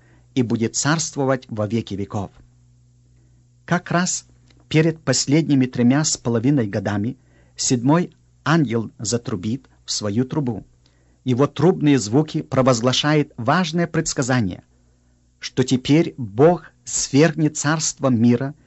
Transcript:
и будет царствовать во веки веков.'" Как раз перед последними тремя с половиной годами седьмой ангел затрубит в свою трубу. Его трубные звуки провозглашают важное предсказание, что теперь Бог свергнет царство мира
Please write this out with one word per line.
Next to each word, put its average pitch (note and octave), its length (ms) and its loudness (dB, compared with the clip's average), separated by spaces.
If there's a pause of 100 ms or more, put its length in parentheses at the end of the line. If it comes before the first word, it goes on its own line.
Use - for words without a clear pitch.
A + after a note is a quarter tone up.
(360)
и C3 80 0
будет A2+ 320 -2
царствовать C#3 720 -2
во G#2+ 160 -4
веки G#2 300 -4
веков.'" G2 340 -8 (1400)
Как F3 240 -2
раз F3 380 -2 (420)
перед D#3+ 300 2
последними C#3 640 2
тремя B2+ 380 2
с - 140 -4
половиной A#2 500 0
годами G#2 500 -4 (380)
седьмой C#3 600 0 (300)
ангел A#2 540 0
затрубит A2+ 680 -6 (180)
в - 60 -10
свою G#2 320 -2
трубу. B2+ 440 -6 (560)
Его B2+ 240 2
трубные D3 500 2
звуки C#3+ 460 0
провозглашают C3+ 920 2
важное E3 500 0
предсказание, B2+ 760 -2 (800)
что - 240 -4
теперь C3+ 540 2
Бог C3 540 2 (120)
свергнет D#3 760 0
царство D#3 500 -2
мира A#2+ 480 2 (120)